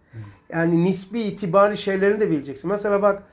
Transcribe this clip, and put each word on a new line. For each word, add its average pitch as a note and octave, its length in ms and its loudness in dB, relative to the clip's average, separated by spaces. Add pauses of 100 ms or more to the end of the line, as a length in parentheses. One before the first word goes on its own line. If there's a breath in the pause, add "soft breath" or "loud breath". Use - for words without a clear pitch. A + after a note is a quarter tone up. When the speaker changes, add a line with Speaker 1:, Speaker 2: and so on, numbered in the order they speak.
(140 loud breath)
Speaker 1:
Evet. A2 100 -14 (280 loud breath)
Speaker 2:
Yani E3+ 320 2
nisbi F#3+ 360 -2
itibari G3+ 560 2
şeylerini G3+ 440 0
de G3 100 2
bileceksin. C#3+ 400 -4
Mesela G3+ 320 0
bak, G3 200 2 (100 soft breath)